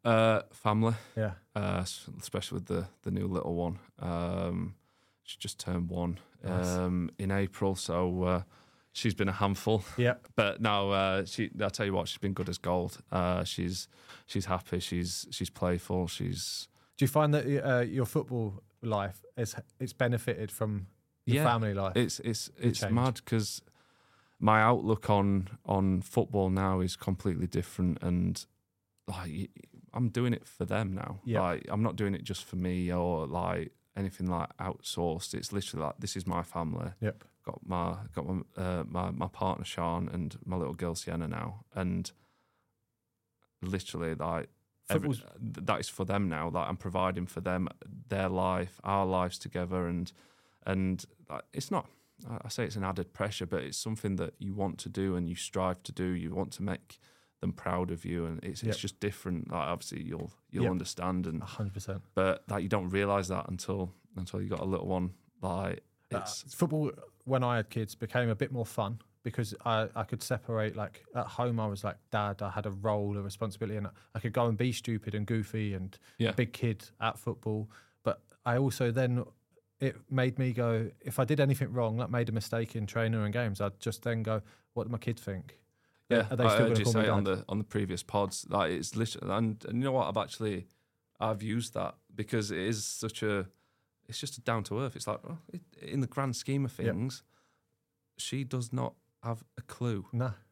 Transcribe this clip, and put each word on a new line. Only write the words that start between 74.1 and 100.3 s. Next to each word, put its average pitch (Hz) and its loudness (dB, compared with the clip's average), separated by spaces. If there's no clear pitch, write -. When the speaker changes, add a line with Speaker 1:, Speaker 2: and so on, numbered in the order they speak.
Speaker 2:
I 110 -4
could 113 -2
go 120 4
and 113 4
be 123 2
stupid 110 -2
and 104 0
goofy 107 0
and 95 -6
Speaker 1:
Yeah. 113 4
Speaker 2:
a - 0
big 120 2
kid 110 -2
at 113 0
football. 107 -4
But - 0
I 120 4
also 127 2
then, 123 2
it 135 0
made 131 2
me 127 2
go, 113 2
if - -4
I 127 6
did 147 2
anything 139 4
wrong, 113 2
like, 120 -2
made 117 2
a - -2
mistake 113 -2
in 110 0
training 113 2
and 104 0
games, 113 0
I'd 101 0
just - -4
then 113 0
go, 110 0
"What 117 -2
do 117 -8
my 113 -4
kids 117 -4
think? 95 -8
Speaker 1:
Yeah, 110 4
Speaker 2:
Are 135 0
they 123 4
Speaker 1:
I 113 8
Speaker 2:
still 107 8
Speaker 1:
heard 117 8
Speaker 2:
gonna 110 6
Speaker 1:
you 101 4
Speaker 2:
call 113 6
me 110 6
Speaker 1:
say 107 4
on 101 4
Speaker 2:
dad?" 95 2
Speaker 1:
the, - -10
on 98 0
the 107 0
previous 95 -2
pods, 101 0
like, 85 2
it's 82 -4
literally, 98 -2
and, 110 0
and 117 -2
you 131 0
know 135 0
what, 120 2
I've 104 0
actually, 92 -4
I've 107 0
used 110 -2
that - -4
because 107 0
it 87 -2
is 104 -2
such - -6
a, 101 0
it's - -10
just - -8
a 120 -14
down 113 0
to 104 -4
earth. 127 -6
It's - -8
like, - -4
well, 170 -10
it, 180 -12
in 135 -2
the 123 2
grand 135 -2
scheme 139 0
of 123 -4
Speaker 2:
Yep. - -4
Speaker 1:
things, 123 -4
she 135 -4
does 123 -2
not 123 -2
have 117 -4
a 117 -14
clue 113 -2
Speaker 2:
No. 120 0